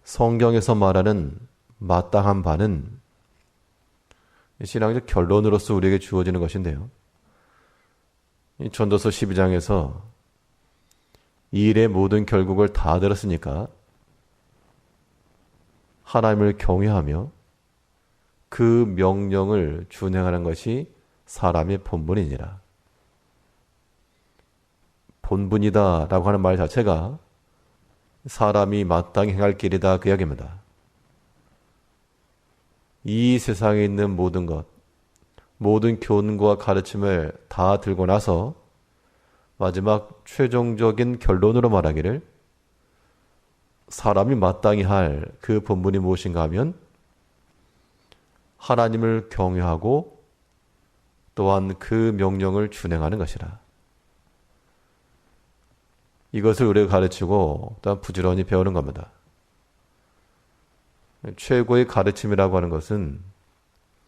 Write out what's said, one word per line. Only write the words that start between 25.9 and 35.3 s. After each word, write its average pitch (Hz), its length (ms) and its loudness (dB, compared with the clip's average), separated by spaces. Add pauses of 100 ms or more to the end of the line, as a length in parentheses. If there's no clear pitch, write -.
하는 101 120 2
말 92 160 2
자체가 92 600 -2 (1080)
사람이 104 580 2
마땅히 90 480 0
행할 98 240 0
길이다, 92 420 0
그 - 100 -4
이야기입니다. 82 520 -2 (2500)
이 120 340 2
세상에 104 460 0
있는 101 260 0
모든 90 360 -2
것, 78 200 -6 (880)